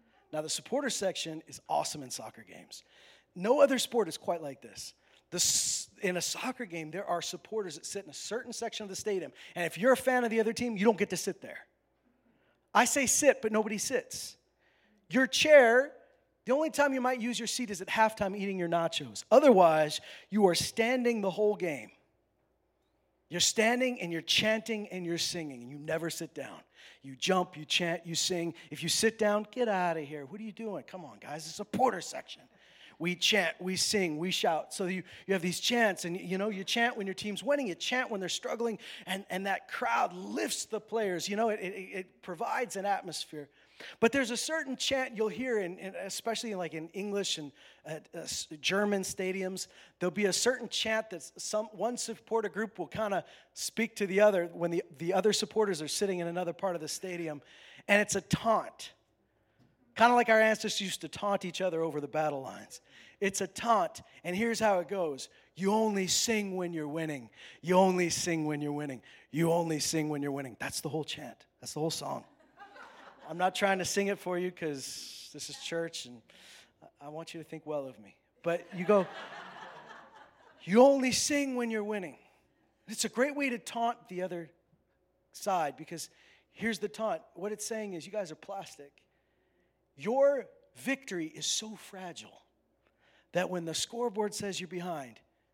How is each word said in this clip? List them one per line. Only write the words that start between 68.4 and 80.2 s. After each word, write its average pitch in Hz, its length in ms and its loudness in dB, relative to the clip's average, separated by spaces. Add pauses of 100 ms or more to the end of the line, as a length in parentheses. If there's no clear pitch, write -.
when 151 160 -2
you're 147 120 -2
winning. 147 280 -6 (300)
You 165 220 2
only 165 260 0
sing 151 300 0
when 147 120 -2
you're 143 120 -2
winning. 135 260 -8
That's - 220 -8
the 156 80 -6
whole 147 160 -4
chant. - 400 -12 (160)
That's 123 120 -12
the 151 60 -6
whole 160 120 0
song. 139 340 -6 (1040)
I'm 160 80 -10
not 185 180 2
trying 196 240 4
to 175 60 -2
sing 196 220 0
it 196 120 -2
for 180 180 -4
you 180 140 -2
'cause - 800 -10
this - 180 -12
is 143 100 -12
church, 165 460 -6
and 123 160 -18 (640)
I, - 220 -20
I 147 40 -14
want 160 240 -12
you 165 80 -12
to 156 80 -16
think 160 160 -12
well 147 220 -4
of 127 120 -16
me. 98 180 -20 (260)
But 170 320 0
you 180 80 -4
go, 185 240 6 (1600)